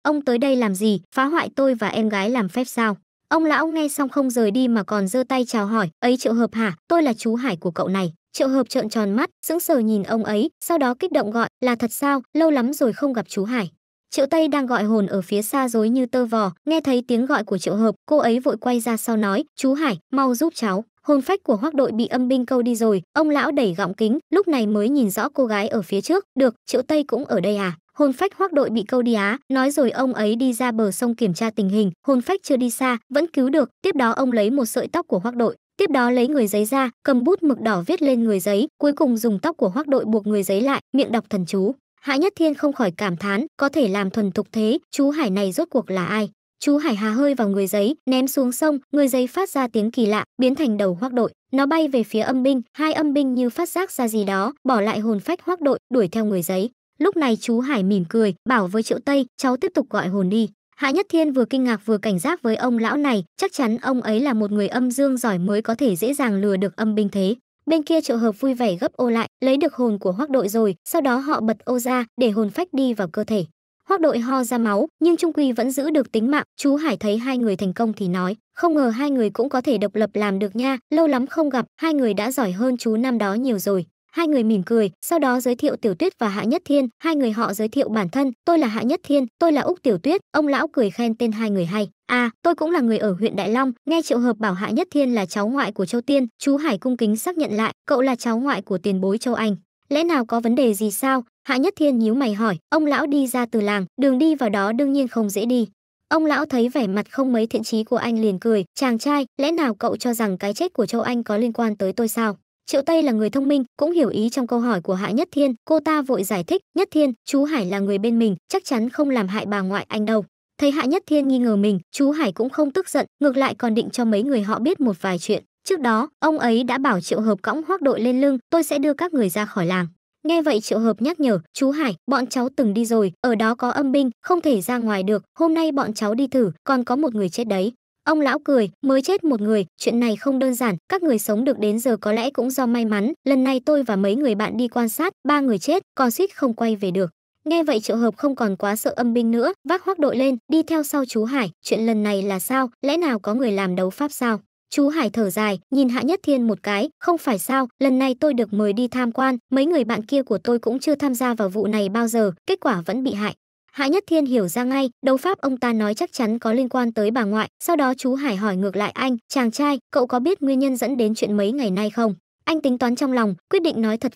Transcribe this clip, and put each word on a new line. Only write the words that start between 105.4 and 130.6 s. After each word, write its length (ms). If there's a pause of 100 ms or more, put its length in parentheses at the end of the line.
đi. 220 (420)
Ông 160
lão 200
thấy 240
vẻ 180
mặt 240
không 220
mấy 140
thiện 160
chí 200
của 140
anh 220
liền 200
cười, 260 (140)
"Chàng 200
trai, 260 (120)
lẽ 140
nào 240
cậu 220
cho 160
rằng 240
cái 160
chết 200
của 120
Châu 160
Anh 220
có 140
liên 160
quan 220
tới 180
tôi 140
sao?" 300 (280)
Triệu 160
Tây 220
là 80
người 180
thông 180
minh, 160 (140)
cũng 140
hiểu 180
ý 200
trong 180
câu 120
hỏi 220
của 120
Hạ 180
Nhất 200
Thiên, 240 (100)
cô 140
ta 220
vội 220
giải 200
thích, 180 (160)
"Nhất 140
Thiên, 220 (120)
chú 180
Hải 220
là 140
người 180
bên 220
mình, 160 (140)
chắc 160
chắn 240
không 200
làm 180
hại 180
bà 160
ngoại 280
anh 160
đâu." 200 (340)
Thấy 120
Hạ 140
Nhất 220
Thiên 200
nghi 120
ngờ 160
mình, 240 (120)
chú 200
Hải 200
cũng 180
không 220
tức 180
giận, 160 (160)
ngược 160
lại 180
còn 200
định 140
cho 160
mấy 180
người 180
họ 180
biết 200
một 220
vài 180
chuyện. 240 (240)
Trước 120
đó, 300 (100)
ông 200
ấy 240
đã 140
bảo 240
Triệu 200
Hợp 200
cõng 260
Hoắc 140
đội 200
lên 200
lưng, 160 (120)
"Tôi 140
sẽ 160
đưa 140
các 200
người 160
ra 160
khỏi 200
làng." 220 (400)
Nghe 140
vậy 200